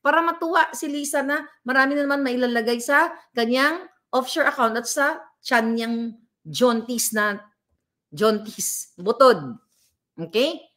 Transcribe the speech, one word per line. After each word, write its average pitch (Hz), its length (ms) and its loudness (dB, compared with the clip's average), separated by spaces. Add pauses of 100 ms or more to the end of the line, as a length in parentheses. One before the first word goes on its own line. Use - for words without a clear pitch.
Para 294 180 6
matuwa 339 540 2
si 294 160 -6
Lisa 285 320 -2
na 294 240 -2 (160)
marami 269 320 4
na 285 100 2
naman 277 220 0
mailalagay 240 560 0
sa 285 320 2 (180)
kanyang 262 540 0 (240)
offshore 269 400 -2
account 226 320 -2
at 233 80 -10
sa 302 320 -2 (180)
tiyan 226 320 0
niyang 233 240 -4 (460)
jontis 226 720 -2
na, 208 240 0 (720)
jontis, 214 880 -2
butod. 185 580 2 (600)
Okay? 233 400 -2 (180)